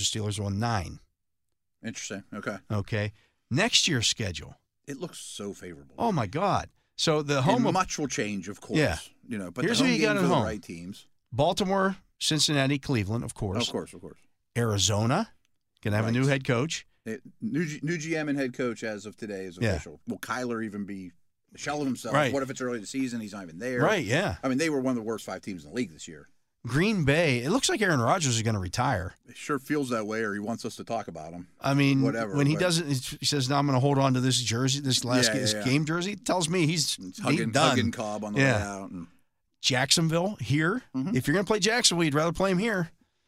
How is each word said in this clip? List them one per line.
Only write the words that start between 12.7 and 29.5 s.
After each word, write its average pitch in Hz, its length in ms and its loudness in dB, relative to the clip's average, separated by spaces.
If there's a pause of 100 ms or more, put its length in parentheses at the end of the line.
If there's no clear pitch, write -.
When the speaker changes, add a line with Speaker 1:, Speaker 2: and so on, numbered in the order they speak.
Speaker 1:
Cleveland, 117 460 0
of 127 100 -8
course. 110 320 -2
Speaker 2:
Of - 60 -6
course, 87 200 -6
of 90 80 -18
course. - 180 -16 (380)
Speaker 1:
Arizona. 113 720 2 (540)
Gonna 104 120 0
have 110 100 2
a - 20 0
Speaker 2:
Right. 113 60 2
Speaker 1:
new 131 120 2
head 135 180 0
coach. 131 420 -2 (200)
Speaker 2:
It, 110 140 -8 (220)
new 127 240 -2
G-, - 160 -8
new 165 160 -2
G 160 180 -4
M 151 140 -2
and 139 80 -2
head 127 160 -4
coach 120 280 -4
as 104 240 -6
of 98 100 -12
today 98 280 -8
is 90 160 -12
Speaker 1:
Yeah. 110 120 0
Speaker 2:
official. 78 360 -6
Will 110 100 -6
Kyler 117 460 -4
even 101 220 -6
be 92 260 -10 (420)
a - 40 -20
shell 147 220 -4
of 139 60 0
himself? 117 280 -2
Speaker 1:
Right. 139 180 4
Speaker 2:
What 135 100 0
if 127 80 -4
it's 131 120 -10
early 123 140 -2
in 110 40 -8
the 98 60 -12
season? 123 340 -4
He's 104 120 -10
not 101 120 -10
even 82 140 -14
there. 123 220 -2
Speaker 1:
Right, 175 240 2
yeah. 120 380 0
Speaker 2:
I 139 60 -2
mean, 131 100 0
they 160 120 2
were 139 100 0
one 131 120 0
of 123 40 0
the 113 60 -4
worst 107 240 -6
five 92 160 -10
teams 90 220 -10
in 73 60 -20
the 98 60 -12
league 104 160 -4
this - 160 -16
year. 73 200 -18 (380)
Speaker 1:
Green 170 380 2
Bay, 139 360 4
it 131 100 -2
looks 262 180 2
like 339 140 0
Aaron 160 180 4
Rodgers 135 360 2
is 113 60 0
gonna 110 160 0
retire. 95 560 -2 (140)
Speaker 2:
It 120 80 -20
sure 143 220 -4